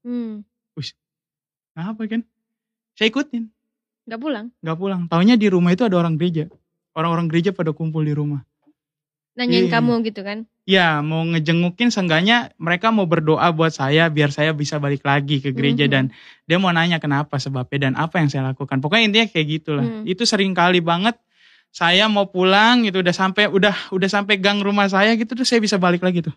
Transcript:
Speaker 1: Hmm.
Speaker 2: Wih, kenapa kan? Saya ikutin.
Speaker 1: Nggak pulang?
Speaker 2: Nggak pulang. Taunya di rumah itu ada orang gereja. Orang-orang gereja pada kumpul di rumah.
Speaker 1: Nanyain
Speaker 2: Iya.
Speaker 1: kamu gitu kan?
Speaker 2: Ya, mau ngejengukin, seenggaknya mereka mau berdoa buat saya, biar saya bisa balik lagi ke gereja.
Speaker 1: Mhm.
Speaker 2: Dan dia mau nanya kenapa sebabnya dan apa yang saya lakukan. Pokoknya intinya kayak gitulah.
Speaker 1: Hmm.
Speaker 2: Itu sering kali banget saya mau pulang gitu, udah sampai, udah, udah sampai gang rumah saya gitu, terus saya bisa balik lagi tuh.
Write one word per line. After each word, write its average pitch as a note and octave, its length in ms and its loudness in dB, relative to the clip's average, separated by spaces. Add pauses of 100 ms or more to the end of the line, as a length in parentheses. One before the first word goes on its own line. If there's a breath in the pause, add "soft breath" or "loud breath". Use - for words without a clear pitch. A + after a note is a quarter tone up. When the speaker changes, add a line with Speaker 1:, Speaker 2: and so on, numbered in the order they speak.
Speaker 1:
Hmm. A#3 400 -8 (320)
Speaker 2:
Wih, - 160 -10 (840)
kenapa G#3+ 320 -10
kan? A3+ 180 -4 (680)
Saya A3 140 0
ikutin. A#3+ 360 -4 (600)
Speaker 1:
Nggak A3+ 160 -12
pulang? A#3+ 260 -6 (140)
Speaker 2:
Nggak D#3+ 180 -6
pulang. F#3+ 280 -4
Taunya F3 280 4
di G#3+ 120 4
rumah F3+ 240 4
itu F#3 120 0
ada G3 140 2
orang E3+ 200 2
gereja. D#3+ 320 -2 (440)
Orang-orang E3+ 340 -2
gereja E3+ 260 0
pada D#3+ 200 -2
kumpul D#3+ 300 -4
di D3+ 100 0
rumah. D3 280 -2 (920)
Speaker 1:
Nanyain A#3+ 320 2
Speaker 2:
Iya. F3 100 0
Speaker 1:
kamu A#3 280 2
gitu G#3+ 200 -6
kan? G#3 220 -10 (180)
Speaker 2:
Ya, F3 380 4
mau D#3+ 220 -2
ngejengukin, E3+ 680 0
seenggaknya G3 680 0
mereka E3+ 320 -2
mau A3 160 2
berdoa D#3+ 460 2
buat D#3+ 200 0
saya, D3+ 380 0
biar D3 220 0
saya D3+ 220 -2
bisa D3+ 240 -4
balik C#3+ 260 -2
lagi C#3+ 360 0
ke C#3 120 -4
gereja. C#3 340 0
Speaker 1:
Mhm. A#2 60 2
Speaker 2:
Dan C3 140 2 (380 loud breath)
dia E3 140 0
mau F#3+ 120 2
nanya E3+ 300 2
kenapa C#3+ 380 -2
sebabnya C3+ 460 -6
dan C3 120 0
apa E3 220 -4
yang D#3 120 2
saya C3+ 180 -2
lakukan. C3+ 320 -6
Pokoknya E3+ 260 2
intinya A3 220 2
kayak D#3+ 240 -2
gitulah. D3+ 320 -4
Speaker 1:
Hmm. G#3+ 240 -6
Speaker 2:
Itu F#3 180 -4
sering G3 280 0
kali F3+ 280 2
banget F3 360 -2 (520 soft breath)
saya F3+ 380 2
mau G3+ 200 0
pulang G3 560 4
gitu, F#3+ 180 0
udah F3 120 0
sampai, F#3+ 340 0
udah, G3 260 2 (180 loud breath)
udah F#3+ 200 0
sampai G3+ 260 0
gang G3+ 240 0
rumah G3+ 260 0
saya G3 280 2
gitu, A3+ 160 -2
terus B3+ 160 -4
saya A#3 120 2
bisa G#3 180 0
balik F3+ 240 2
lagi F3+ 220 0
tuh. D#3+ 140 -6